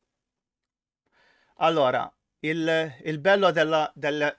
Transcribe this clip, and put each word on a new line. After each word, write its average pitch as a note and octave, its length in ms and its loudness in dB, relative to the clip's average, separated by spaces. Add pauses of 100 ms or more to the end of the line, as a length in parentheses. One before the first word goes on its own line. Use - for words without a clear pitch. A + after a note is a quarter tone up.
(1600)
Allora, C#3 520 2 (280)
il, D#3+ 640 -4
il D#3 160 -6
bello F#3+ 320 2
della, D#3 440 0
del, D3 420 -4